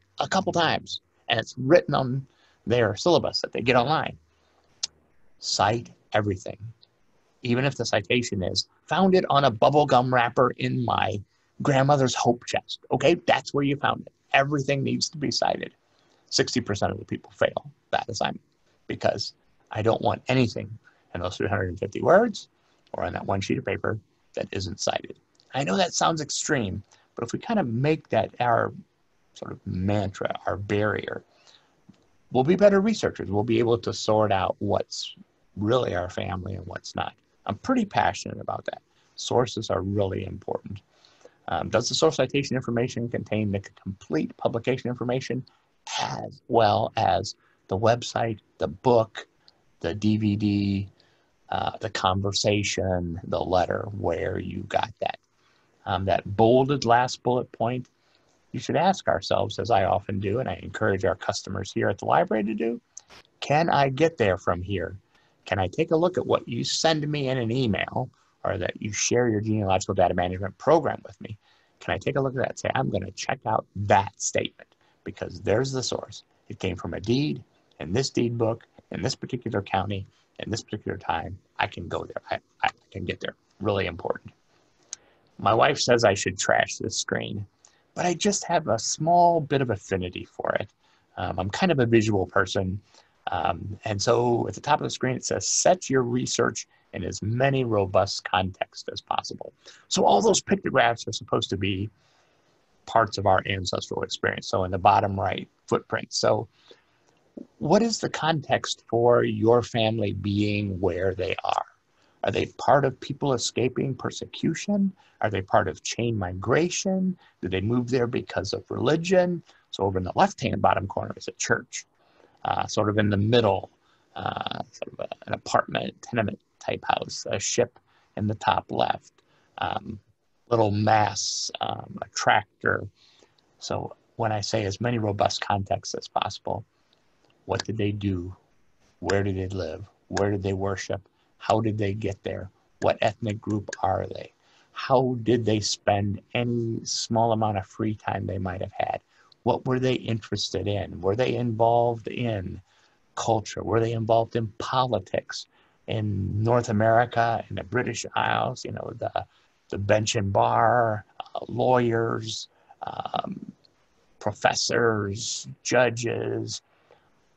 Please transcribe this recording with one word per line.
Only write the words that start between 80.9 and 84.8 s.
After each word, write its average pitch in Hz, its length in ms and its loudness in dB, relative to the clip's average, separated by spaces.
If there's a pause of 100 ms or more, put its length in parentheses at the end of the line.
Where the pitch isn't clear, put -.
time. 87 400 -6 (220)
I 101 80 0
can 90 200 -12
go 85 180 -6
there. - 260 -12
I, - 80 -2 (240)
I - 60 0 (200)
can 95 160 -8
get 90 140 -6
there.'" - 160 -8 (240)
Really 98 260 0
important. - 480 -10 (1040)